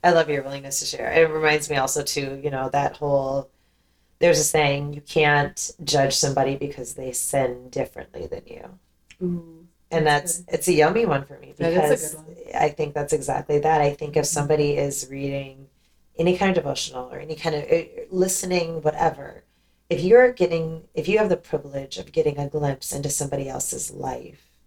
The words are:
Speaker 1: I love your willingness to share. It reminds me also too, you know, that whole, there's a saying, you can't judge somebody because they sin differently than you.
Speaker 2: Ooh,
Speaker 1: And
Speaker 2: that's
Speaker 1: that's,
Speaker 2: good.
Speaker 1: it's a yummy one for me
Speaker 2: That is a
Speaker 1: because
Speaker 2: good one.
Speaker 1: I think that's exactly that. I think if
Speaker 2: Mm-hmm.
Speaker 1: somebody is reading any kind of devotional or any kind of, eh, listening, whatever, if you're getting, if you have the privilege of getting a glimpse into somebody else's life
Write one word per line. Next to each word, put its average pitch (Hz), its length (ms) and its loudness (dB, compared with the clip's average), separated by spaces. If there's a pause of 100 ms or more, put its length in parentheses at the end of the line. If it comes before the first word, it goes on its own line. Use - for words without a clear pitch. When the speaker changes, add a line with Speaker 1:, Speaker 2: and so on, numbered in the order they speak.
Speaker 1:
I 175 60 8
love 165 180 4
your 143 140 -2
willingness 139 380 -6
to - 60 -6
share. 120 260 -4
It 160 180 6
reminds 151 400 0
me 147 60 0
also 135 260 0
too, 139 400 -4
you 147 80 -2
know, 131 200 -2
that 143 260 0
whole, 139 540 0 (680)
there's 165 180 6
a 151 60 2
saying, 147 500 0
you 147 60 -12
can't - 680 2 (120)
judge 139 320 2
somebody 135 420 0
because 139 380 -8
they 131 180 -10
sin 127 580 -2
differently - 560 -8
than - 200 -10
you. - 320 -18 (440)
Speaker 2:
Ooh, 170 440 -6 (240)
Speaker 1:
And 160 160 2
Speaker 2:
that's 151 320 2
Speaker 1:
that's, - 80 -
Speaker 2:
good. - 80 -8
Speaker 1:
it's 165 140 -2
a 180 40 4
yummy 175 340 4
one 139 180 -2
for - 140 -20
me - 200 -20
Speaker 2:
That 165 140 0
is 175 40 2
a 180 60 4
Speaker 1:
because - 320 2
Speaker 2:
good - 380 -18
one. - 100 0
Speaker 1:
I 151 60 4
think 147 260 -4
that's 147 180 -2
exactly 143 460 0
that. 156 220 4
I 143 120 4
think 147 240 -4
if 151 80 2
Speaker 2:
Mm-hmm. - 100 -2
Speaker 1:
somebody 147 420 2
is 139 340 -4
reading 139 580 -8 (480)
any 180 220 2
kind 190 120 2
of 175 120 2
devotional 131 500 -6
or - 60 -12
any 156 160 -10
kind 151 220 -4
of, 147 120 -4
eh, 165 180 2 (240)
listening, 180 720 0
whatever, - 600 -2 (480)
if 156 120 0
you're 240 300 8
getting, 165 520 -2 (100)
if 156 140 -4
you 208 100 4
have 202 100 2
the 175 80 2
privilege 139 640 -6
of - 140 -14
getting 151 260 0
a 143 100 -4
glimpse 143 440 -4
into 139 180 -6
somebody 139 380 -4
else's - 420 -6
life - 600 -10 (160)